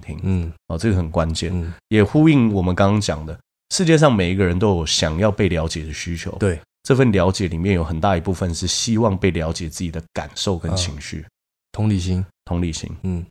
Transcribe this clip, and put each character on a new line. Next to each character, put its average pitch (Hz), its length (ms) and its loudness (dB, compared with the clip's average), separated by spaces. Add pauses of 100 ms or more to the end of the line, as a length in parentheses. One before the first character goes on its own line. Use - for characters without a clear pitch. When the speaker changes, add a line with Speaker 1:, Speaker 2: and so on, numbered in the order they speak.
Speaker 1:
听。 78 180 -12
Speaker 2:
嗯。 90 280 -2 (160)
Speaker 1:
哦， 82 100 -6
这 110 120 0
个 98 80 2
很 82 120 0
关 80 240 0
键。 85 200 -4
Speaker 2:
嗯。 85 200 -4 (140)
Speaker 1:
也 107 160 4
呼 151 240 4
应 127 240 4
我 98 100 0
们 90 140 0
刚 98 160 4
刚 107 80 2
讲 78 260 -4
的， 78 140 -12 (340)
世 190 100 0
界 160 140 6
上 147 160 6
每 90 180 2
一 95 40 0
个 98 100 2
人 87 120 0
都 98 200 2
有 80 80 -2
想 78 320 0
要 104 120 2
被 95 200 0
了 82 180 0
解 80 180 -8
的 76 80 -10
需 85 240 -8
求。 - 200 -10
Speaker 2:
对。 90 220 0 (240)
Speaker 1:
这 135 120 2
份 123 160 4
了 95 180 4
解 95 200 -2
里 82 80 -4
面 92 180 2
有 85 80 2
很 80 160 -4
大 98 160 2
一 82 60 0
部 95 120 -2
分 87 220 -4
是 92 100 -6
希 110 320 -2
望 107 200 2
被 95 140 0
了 82 200 -2
解 82 160 -8
自 - 160 -10
己 82 80 -4
的 80 100 -8 (120)
感 73 220 -8
受 95 220 -2
跟 82 160 -6
情 87 280 -4
绪。 - 160 -12
Speaker 2:
嗯。 80 80 -14 (480)
同 107 160 0
理 101 100 2
心。 92 260 -2 (200)
Speaker 1:
同 87 160 -2
理 85 100 -2
心。 - 180 -10 (140)
Speaker 2:
嗯。 87 280 -4